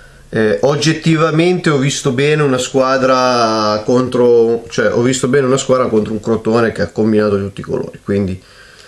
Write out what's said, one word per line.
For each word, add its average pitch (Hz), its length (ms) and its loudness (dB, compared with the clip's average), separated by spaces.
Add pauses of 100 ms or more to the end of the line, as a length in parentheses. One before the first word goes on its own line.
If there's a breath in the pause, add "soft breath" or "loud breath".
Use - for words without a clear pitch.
(280 loud breath)
eh, 107 340 0
oggettivamente 160 1080 0
ho 147 80 2
visto 143 320 -2
bene 147 320 0
una 135 160 0
squadra 127 1300 0
contro, 120 840 2
cioè, 107 240 0
ho 120 100 0
visto 131 260 0
bene 135 180 2
una 127 100 2
squadra 127 300 0
contro 110 260 0
un 107 80 -6
Crotone 113 520 0
che 107 100 -6
ha - 60 -2
combinato 107 480 0
di 98 60 -4
tutti 98 180 -10
i - 40 -14
colori, - 380 -8
quindi 98 400 -4 (460 loud breath)